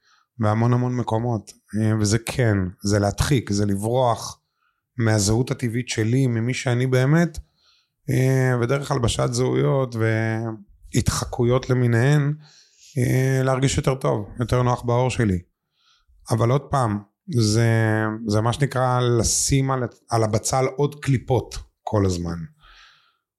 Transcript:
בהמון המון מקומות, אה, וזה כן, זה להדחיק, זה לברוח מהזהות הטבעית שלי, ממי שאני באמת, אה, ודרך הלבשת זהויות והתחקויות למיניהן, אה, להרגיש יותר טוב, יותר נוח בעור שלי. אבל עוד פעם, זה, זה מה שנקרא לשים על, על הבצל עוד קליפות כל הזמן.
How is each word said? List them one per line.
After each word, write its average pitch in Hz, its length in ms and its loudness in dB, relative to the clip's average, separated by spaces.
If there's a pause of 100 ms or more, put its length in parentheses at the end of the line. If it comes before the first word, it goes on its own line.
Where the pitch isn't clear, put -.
(400)
בהמון 113 340 2
המון 123 220 0
מקומות, 113 560 -4 (300)
אה, 110 180 2
וזה 104 260 2
כן, 110 320 0 (260)
זה 101 160 2
להדחיק, 101 520 0
זה 101 140 0
לברוח 110 720 -2 (580)
מהזהות 110 540 2
הטבעית 123 380 -4
שלי, 120 380 0
ממי 117 260 -2
שאני 123 340 0
באמת, 147 500 2 (720)
אה, 131 520 2
ודרך 139 300 -2
הלבשת 135 400 0
זהויות 127 640 0 (1000)
והתחקויות - 720 0
למיניהן, 127 640 2 (640)
אה, 131 460 2
להרגיש 131 340 0
יותר 139 180 0
טוב, 131 320 -4 (120)
יותר 123 220 0
נוח 123 200 0
בעור 120 280 0
שלי. 101 300 0 (920)
אבל 117 200 2
עוד 139 100 0
פעם, 117 380 -2 (400)
זה, 110 280 2 (600)
זה 107 140 2
מה 117 120 0
שנקרא 127 460 0
לשים 123 720 0
על, 127 120 -2 (260)
על 113 140 2
הבצל 113 420 0 (100)
עוד 147 280 -2
קליפות - 520 0 (280)
כל 101 220 0
הזמן. 87 320 -4 (1000)